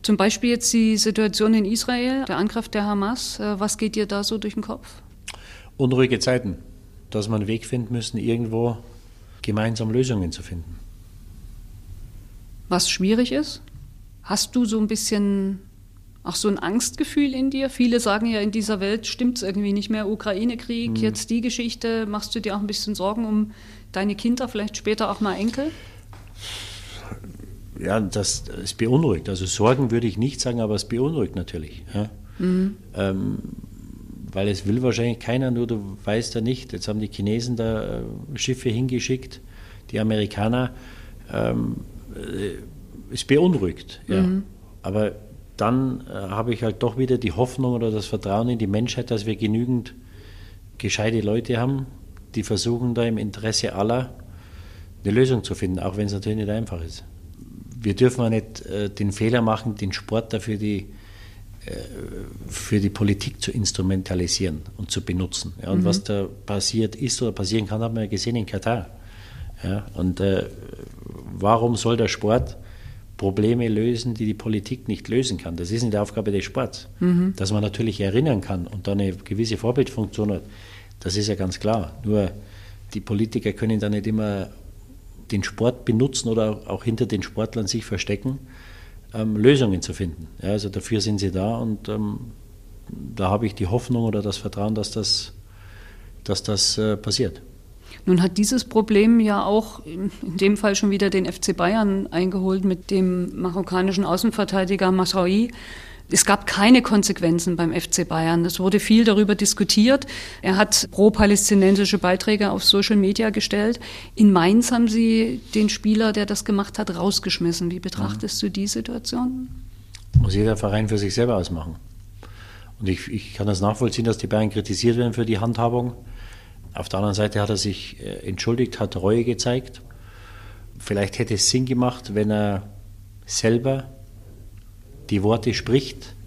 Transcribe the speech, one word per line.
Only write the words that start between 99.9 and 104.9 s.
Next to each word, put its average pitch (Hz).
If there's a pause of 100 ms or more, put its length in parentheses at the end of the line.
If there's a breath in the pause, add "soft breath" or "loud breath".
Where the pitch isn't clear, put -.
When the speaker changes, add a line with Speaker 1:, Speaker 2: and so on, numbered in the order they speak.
Speaker 1:
in 180
dem 196
Fall 202
schon 202
wieder 196
den 185
F 165
C 190
Bayern 196
eingeholt 185
mit 185
dem 180
marokkanischen 185
Außenverteidiger 185